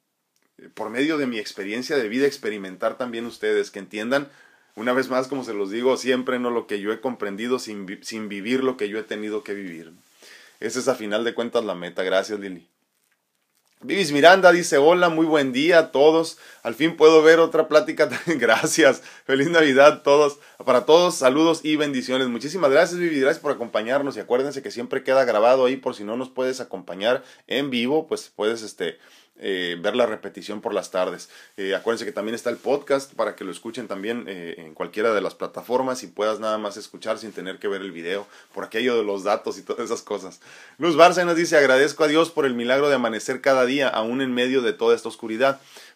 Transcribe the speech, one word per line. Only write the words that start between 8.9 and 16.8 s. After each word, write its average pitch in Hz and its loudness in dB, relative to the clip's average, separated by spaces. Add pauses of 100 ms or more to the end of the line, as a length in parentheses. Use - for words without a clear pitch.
he 104 -10
tenido 107 -8
que 104 -10
vivir, 85 -14
¿no? 90 -20 (520)
Esa 113 -6
es 123 -2
a 127 0
final 107 -4
de 117 -4
cuentas 117 -2
la 98 -6
meta. 87 -8
Gracias, 98 -2
Lili. 95 -14 (1120)
Vivis 156 -2
Miranda 175 8
dice, 175 2
"Hola, 175 6
muy 160 0
buen 143 0
día 160 4
a 214 4
todos. 160 4 (240)
Al 117 -6
fin 170 -2